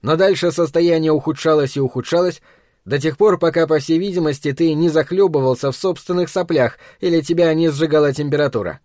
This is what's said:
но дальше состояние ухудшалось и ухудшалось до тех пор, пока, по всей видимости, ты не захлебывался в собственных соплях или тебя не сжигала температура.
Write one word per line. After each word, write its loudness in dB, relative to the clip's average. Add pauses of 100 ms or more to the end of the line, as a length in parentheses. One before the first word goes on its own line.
но 0
дальше 2
состояние 2
ухудшалось 0
и -2
ухудшалось -2 (420)
до -2
тех -2
пор, 4
пока, 2
по 2
всей 0
видимости, -2
ты 0
не 2
захлебывался 0
в -6
собственных -4
соплях -2 (220)
или 0
тебя 0
не 2
сжигала 0
температура. -2